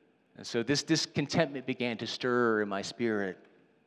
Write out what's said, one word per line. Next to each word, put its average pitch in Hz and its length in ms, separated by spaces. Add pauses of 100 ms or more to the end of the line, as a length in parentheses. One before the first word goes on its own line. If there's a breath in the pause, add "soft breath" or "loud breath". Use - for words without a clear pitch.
(380)
And - 100
so 117 160
this 143 200
discontentment 151 800
began 120 320
to 117 100
stir 120 540
in 104 80
my 98 120
spirit. 104 560 (500)